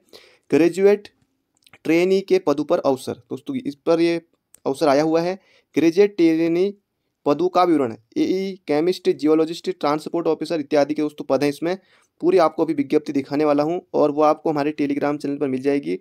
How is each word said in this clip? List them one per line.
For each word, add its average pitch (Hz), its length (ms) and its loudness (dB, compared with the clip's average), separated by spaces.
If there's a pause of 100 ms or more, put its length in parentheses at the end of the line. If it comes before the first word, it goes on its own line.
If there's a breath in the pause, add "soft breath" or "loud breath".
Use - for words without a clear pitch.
(520 soft breath)
ग्रेजुएट 185 560 2 (760)
ट्रेनी 180 360 2
के 185 180 0
पदों 165 240 -2
पर 170 180 0
अवसर। 123 480 -2
दोस्तों, 131 280 -10
इस 143 200 -8
पर 165 240 0
ये 170 200 0 (440)
अवसर 139 220 -2
आया 147 160 4
हुआ 160 180 0
है। 180 160 -4 (380 soft breath)
ग्रेजुएट 170 420 2
ट्रेनी 165 560 2 (520)
पदों 147 240 0
का 180 140 2
विवरण 147 280 0
है, 107 120 -16 (140)
एई, 185 340 -2 (160)
केमिस्ट, 170 440 -2
जियोलॉजिस्ट, 160 600 0
ट्रांसपोर्ट 160 560 -4
ऑफिसर 160 320 -4
इत्यादि 143 340 0
के 151 80 -4
दोस्तों 151 240 -6
पद 135 180 0
हैं 147 60 2
इसमें। 165 280 -6 (440 soft breath)
पूरी 180 160 2
आपको 160 260 2
अभी 160 100 -4
विज्ञप्ति 147 400 -2
दिखाने 139 320 -2
वाला 147 180 2
हूं 160 160 -4 (140)
और 147 180 2
वो 143 100 -2
आपको 156 280 2
हमारे 151 300 -2
Telegram 143 380 -2
चैनल 143 200 -6
पर 143 100 -4
मिल 131 140 -4
जाएगी, 143 400 -2